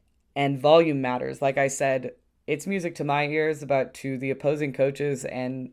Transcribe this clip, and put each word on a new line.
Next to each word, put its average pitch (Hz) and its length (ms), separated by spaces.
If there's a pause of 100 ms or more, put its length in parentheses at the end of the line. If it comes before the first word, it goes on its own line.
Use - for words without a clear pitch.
(360)
And 139 240
volume 147 420
matters. 127 400
Like 139 160
I 139 120
said, 135 460 (300)
it's 147 220
music 185 280
to 151 100
my 147 220
ears, 156 360
but 135 300
to 135 240
the 135 140
opposing 147 420
coaches 139 500
and, 127 500